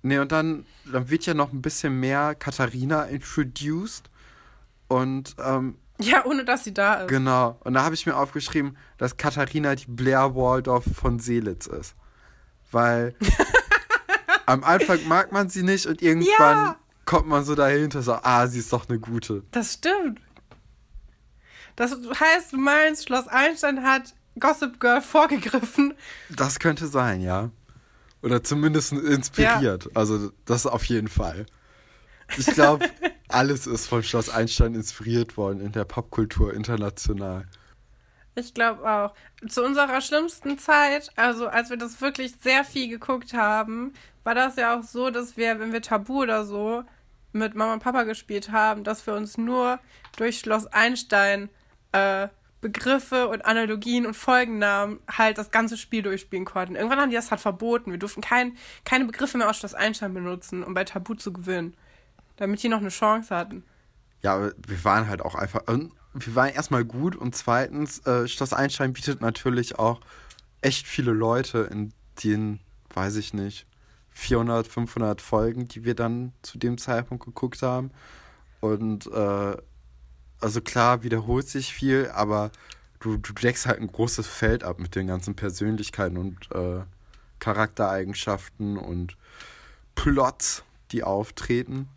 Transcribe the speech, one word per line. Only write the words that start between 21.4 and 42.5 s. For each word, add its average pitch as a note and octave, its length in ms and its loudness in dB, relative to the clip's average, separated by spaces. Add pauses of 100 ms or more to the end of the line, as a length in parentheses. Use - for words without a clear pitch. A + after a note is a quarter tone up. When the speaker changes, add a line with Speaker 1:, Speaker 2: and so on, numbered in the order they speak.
Speaker 2:
Das B3 160 0
heißt, C#4 640 2
du C4+ 40 -2
meinst, D4+ 480 4
Schloss B3+ 220 -2
Einstein C#4 560 2
hat C4 300 2 (260)
Gossip C#4+ 400 2
Girl B3 220 4
vorgegriffen? C#4 920 4 (360)
Speaker 1:
Das C#3 300 -2
könnte D#3 280 0
sein, B2 340 0
ja. F#2+ 280 -2 (720)
Oder B2 220 2
zumindest D3+ 480 2
inspiriert. C#3+ 960 2
Speaker 2:
Ja. - 80 -12
Speaker 1:
Also G#2+ 380 0 (140)
das A#2+ 200 2
auf A#2+ 200 0
jeden A2 220 0
Fall. G2 380 -4 (920)
Ich - 100 -2
glaub, D3+ 360 8 (240)
Speaker 2:
<laughs> - 220 -6
Speaker 1:
alles C3+ 360 2
ist A#2+ 220 -4
von A#2 160 0
Schloss A2+ 260 0
Einstein A#2 460 2
inspiriert A2+ 600 -2
worden G2+ 240 -2
in G2+ 100 -8
der G#2 140 -4
Popkultur - 680 0
international. G2+ 960 -4 (880)
Speaker 2:
Ich A#3+ 180 -10
glaub A#3 300 0
auch. G#3 300 0 (340)
Zu B3 160 -2
unserer C4+ 380 2
schlimmsten D4 580 -2
Zeit, D4 560 4
also A#3 320 0
als A#3+ 220 0
wir B3 80 -6
das A#3+ 240 -8
wirklich C4 400 -4
sehr C4 240 4